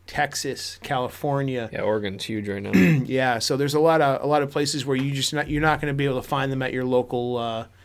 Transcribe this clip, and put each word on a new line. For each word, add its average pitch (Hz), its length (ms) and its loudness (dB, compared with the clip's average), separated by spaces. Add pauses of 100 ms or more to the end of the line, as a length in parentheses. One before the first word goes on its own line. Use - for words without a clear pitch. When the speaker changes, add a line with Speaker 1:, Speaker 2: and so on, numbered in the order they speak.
Speaker 1:
Texas, - 760 -4
California. 131 880 -2
Speaker 2:
Yeah, - 100 -4
Oregon's 101 420 -2
huge 107 240 -4
right 101 140 -4
now. 101 100 -4
Speaker 1:
<clears throat> 156 320 6
Yeah, 127 360 0
so 139 180 0
there's 143 160 0
a 151 60 4
lot 160 200 6
of, 139 240 2
a - 20 -2
lot 147 160 4
of 143 80 -2
places 147 360 -2
where 139 100 0
you 139 160 0
just 135 220 -2
not, 147 160 -2
you're 147 100 0
not 156 220 2
gonna 147 120 0
be 143 120 0
able 127 140 0
to - 60 -8
find 135 240 -2
them 131 120 -2
at 131 100 -2
your 127 120 -2
local, 123 520 0
uh, 117 300 -4 (180)